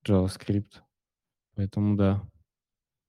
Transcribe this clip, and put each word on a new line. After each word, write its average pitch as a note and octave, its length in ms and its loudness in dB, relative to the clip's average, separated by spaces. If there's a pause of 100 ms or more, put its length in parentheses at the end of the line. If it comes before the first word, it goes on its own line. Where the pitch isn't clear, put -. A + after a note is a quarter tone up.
JavaScript. G2+ 760 -2 (760)
Поэтому G#2 400 -2
да. G2 260 0 (880)